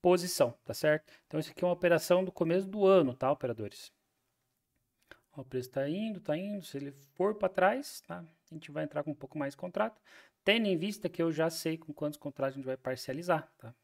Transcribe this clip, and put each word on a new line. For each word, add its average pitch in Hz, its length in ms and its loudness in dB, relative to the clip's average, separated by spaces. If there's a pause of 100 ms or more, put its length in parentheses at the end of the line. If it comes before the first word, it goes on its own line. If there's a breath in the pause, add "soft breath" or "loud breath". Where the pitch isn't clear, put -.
posição, 175 460 4 (120)
tá - 80 -10
certo? 156 400 0 (140)
Então, 156 140 -4
isso 147 100 -8
aqui - 140 -6
é - 20 2
uma 175 80 2
operação 175 500 4
do 180 60 -4
começo 175 340 0
do 196 220 2
ano, 175 260 8
tá, 127 160 -2
operadores? 113 640 -4 (1400 loud breath)
Ó, - 80 -18
o 131 40 -14
preço 127 240 -6
tá 139 200 -2
indo, 202 320 -4
tá 151 160 -2
indo. 196 280 -8
Se - 120 -12
ele 139 160 -8 (240)
for 202 180 2
pra 202 140 0
trás, 208 540 2
tá? 175 220 -12 (240)
A 160 60 -18
gente 156 160 -14
vai 151 140 -4
entrar 147 180 -4
com 156 80 -4
um 147 60 -4
pouco - 200 -14
mais 143 180 -6
de - 20 -20
contrato, 214 440 -4 (440 loud breath)
tendo 214 220 4
em 185 100 2
vista 185 320 -4
que - 120 -6
eu 165 120 2
já 160 180 0
sei 165 260 -4
com 160 160 -14
quantos 151 280 -6
contratos 135 340 -4
a - 20 -10
gente 135 100 -8
vai 131 100 -4
parcializar, 147 840 -2
tá? 117 260 -18